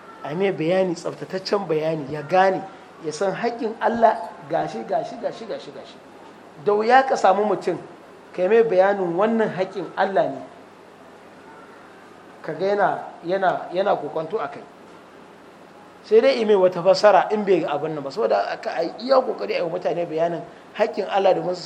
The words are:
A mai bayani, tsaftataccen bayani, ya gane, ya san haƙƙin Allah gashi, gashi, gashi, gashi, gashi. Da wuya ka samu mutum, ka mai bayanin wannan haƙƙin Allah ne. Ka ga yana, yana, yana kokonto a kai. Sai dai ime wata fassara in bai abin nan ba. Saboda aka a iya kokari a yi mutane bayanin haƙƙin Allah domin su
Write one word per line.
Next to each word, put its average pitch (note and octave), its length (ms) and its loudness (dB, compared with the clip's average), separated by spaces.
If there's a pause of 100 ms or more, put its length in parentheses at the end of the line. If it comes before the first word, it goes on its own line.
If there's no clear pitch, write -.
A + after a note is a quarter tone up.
(240)
A C#3 120 -8
mai F#3+ 160 0
bayani, F3 440 0
tsaftataccen F#3+ 720 -6
bayani, D#3 440 -2
ya D3+ 100 -8
gane, F#3 400 2 (440)
ya D3+ 60 -6
san F#3+ 220 -2
haƙƙin A#3 480 -6
Allah A3 360 4 (320)
gashi, D#3+ 340 -4
gashi, F#3+ 380 -4
gashi, A#3 240 -8
gashi, D3 260 -12
gashi. - 240 -16 (720)
Da G3+ 80 2
wuya A3+ 340 6
ka B3+ 80 2
samu G3+ 300 4
mutum, F#3 320 -2 (560)
ka F3+ 140 0
mai A3+ 160 6
bayanin F#3 520 2
wannan A3 400 2
haƙƙin F#3+ 300 -4 (100)
Allah F#3+ 340 0
ne. C3 120 -10 (2000)
Ka D#3+ 120 -8
ga F3 120 -4
yana, G3 340 2 (260)
yana, F3+ 360 0 (120)
yana F#3+ 220 2
kokonto D#3 480 -6
a - 40 -8
kai. - 160 -14 (1400)
Sai A3 180 6
dai C4 200 2
ime G#3+ 140 4
wata F3+ 260 2
fassara F#3+ 500 6
in G#3+ 140 -2
bai F3+ 180 4
abin D3 320 -4
nan C#3+ 80 -8
ba. C3+ 60 -8
Saboda A2 420 0
aka - 200 -8
a D#3 120 -2 (160)
iya B3+ 220 4
kokari G#3 380 -4
a F3 40 -2
yi E3+ 60 -4
mutane E3+ 380 -4
bayanin D#3+ 340 -2 (340)
haƙƙin G#3 340 -2
Allah F#3+ 260 4
domin E3+ 200 -4
su F3+ 100 -12